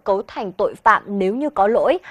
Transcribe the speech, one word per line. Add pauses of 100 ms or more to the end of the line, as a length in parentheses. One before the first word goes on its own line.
cấu
thành
tội
phạm
nếu
như
có
lỗi, (120)